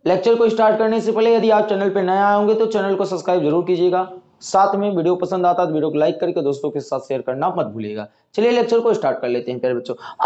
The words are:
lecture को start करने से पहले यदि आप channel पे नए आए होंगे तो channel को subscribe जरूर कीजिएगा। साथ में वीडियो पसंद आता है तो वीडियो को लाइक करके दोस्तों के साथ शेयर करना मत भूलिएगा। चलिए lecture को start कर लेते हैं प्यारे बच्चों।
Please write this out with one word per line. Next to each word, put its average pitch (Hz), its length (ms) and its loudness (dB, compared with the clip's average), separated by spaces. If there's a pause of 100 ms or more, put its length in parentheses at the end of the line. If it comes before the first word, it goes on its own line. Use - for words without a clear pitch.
lecture 190 280 2
को 233 140 4
start 220 300 2
करने 220 220 0
से 220 120 -2
पहले 226 240 2
यदि 226 140 2
आप 214 180 4
channel 196 220 0
पे 196 120 0
नए 185 160 0
आए 202 180 4
होंगे 208 180 2
तो 220 140 2
channel 196 280 -2
को 196 80 -2
subscribe 180 380 -2
जरूर 160 220 0
कीजिएगा। 180 460 0 (320)
साथ 196 320 2
में 202 160 -2
वीडियो 175 260 0
पसंद 180 300 -2
आता 175 160 2
है 170 60 0
तो 156 60 -4
वीडियो 156 160 0
को 147 80 -2
लाइक 156 220 0
करके 170 220 -2
दोस्तों 139 280 -2
के 143 100 -6
साथ 131 200 -6
शेयर 127 220 -6
करना 135 260 -4
मत 180 180 -2
भूलिएगा। 107 400 -10 (280)
चलिए 226 160 2
lecture 233 300 2
को 233 140 2
start 131 260 -2
कर 127 80 -4
लेते 123 220 -4
हैं 127 100 -8
प्यारे 127 160 -2
बच्चों। 120 180 -8 (320)